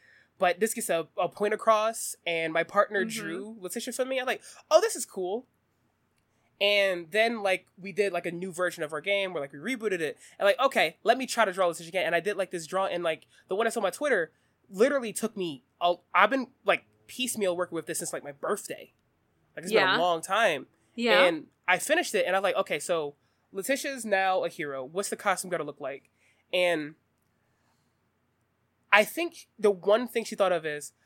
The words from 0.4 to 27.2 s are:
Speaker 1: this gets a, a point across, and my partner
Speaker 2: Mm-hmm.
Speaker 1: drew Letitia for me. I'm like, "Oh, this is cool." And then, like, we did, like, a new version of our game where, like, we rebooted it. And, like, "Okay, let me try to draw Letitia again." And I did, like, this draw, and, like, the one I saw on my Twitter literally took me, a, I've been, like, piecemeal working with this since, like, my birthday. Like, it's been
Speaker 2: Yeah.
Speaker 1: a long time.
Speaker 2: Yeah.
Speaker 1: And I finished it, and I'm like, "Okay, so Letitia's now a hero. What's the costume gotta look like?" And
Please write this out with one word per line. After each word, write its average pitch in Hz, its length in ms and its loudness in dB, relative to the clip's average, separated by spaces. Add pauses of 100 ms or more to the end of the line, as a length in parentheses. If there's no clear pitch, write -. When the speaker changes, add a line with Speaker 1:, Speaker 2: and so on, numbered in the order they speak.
Speaker 1:
this 220 140 0
gets 226 160 -4
a, 165 260 0
a 180 120 0
point 208 260 -2
across, 220 600 0 (120)
and 165 260 -2
my 165 100 2
partner 202 420 -4
Speaker 2:
Mm-hmm. - 40 -4 (120)
Speaker 1:
drew 196 400 -10
Letitia 226 320 -10
for 254 120 -4
me. 262 160 -4
I'm 254 60 -6
like, 240 160 -4 (280)
"Oh, 320 100 8
this 440 160 0
is 269 100 -8
cool." 190 400 -6 (1160)
And 196 500 2
then, 220 320 0
like, 190 240 0 (100)
we 190 140 -12
did, 196 220 0
like, 170 140 -4
a 175 40 -6
new 175 220 -8
version 170 320 -2
of 151 80 -6
our 151 80 -6
game 196 320 -2
where, 165 80 -4
like, 139 120 -8
we 151 60 -14
rebooted 202 420 -4
it. 151 160 -4 (220)
And, - 80 2
like, 202 140 4
"Okay, 233 440 2
let 233 140 6
me 262 80 -4
try 233 180 2
to 190 80 0
draw 180 140 2
Letitia 165 220 -4
again." 170 180 -2
And 165 80 0
I 170 60 2
did, 180 160 -4
like, 185 140 -4
this 165 160 -8
draw, 185 200 -2
and, 175 160 -4
like, 160 240 -4 (220)
the 185 80 -4
one 226 100 2
I 220 40 0
saw 240 100 -4
on 202 40 0
my 185 60 0
Twitter 208 420 0 (380)
literally 233 420 2
took - 240 -6
me, 170 280 -6 (160)
a, 175 140 4 (200)
I've 196 160 8
been, 262 180 -2 (160)
like, 180 200 2 (240)
piecemeal 208 480 -2
working 175 200 -4
with 156 100 -6
this 160 120 -6
since, 165 140 -8
like, 151 120 -6
my 143 80 -12
birthday. - 600 -6 (640)
Like, 156 80 -12
it's 185 80 -8
been 214 100 6
Speaker 2:
Yeah. 190 140 4
Speaker 1:
a - 40 2
long 170 220 2
time. 185 440 2 (280)
Speaker 2:
Yeah. 226 300 6
Speaker 1:
And 165 220 2 (200)
I 180 120 4
finished 285 360 0
it, 185 120 2
and 180 100 2
I'm 196 60 0
like, 190 140 2
"Okay, 185 220 0
so 151 360 -4 (380)
Letitia's 262 520 -4
now 190 400 2
a 175 40 -2
hero. 143 360 -6
What's 165 260 -6
the 208 60 -6
costume 190 340 -2
gotta 165 140 -4
look 143 160 -12
like?" 139 300 -10 (420)
And 170 420 0 (2000)